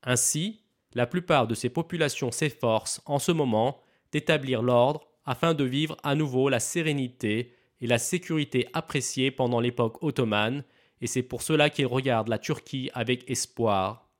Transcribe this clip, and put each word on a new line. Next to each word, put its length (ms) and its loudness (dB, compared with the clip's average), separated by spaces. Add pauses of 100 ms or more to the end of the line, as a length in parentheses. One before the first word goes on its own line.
Ainsi, 600 -2 (320)
la 100 2
plupart 400 2
de 80 -2
ces 160 -2
populations 600 -2
s'efforcent 760 -2
en 140 0
ce 120 -2
moment 480 2 (320)
d'établir 520 0
l'ordre 440 4 (160)
afin 300 0
de 100 0
vivre 380 -2
à 140 0
nouveau 340 2
la 100 2
sérénité 920 -2 (260)
et 60 -8
la 140 4
sécurité 760 -2
appréciées 560 -2
pendant 300 0
l'époque 420 -2
ottomane, 600 0 (360)
et 60 -8
c'est 160 -2
pour 220 -8
cela 260 4
qu'ils 160 -2
regardent 440 0
la 100 0
Turquie 560 -6
avec 340 -2
espoir. 800 -2 (100)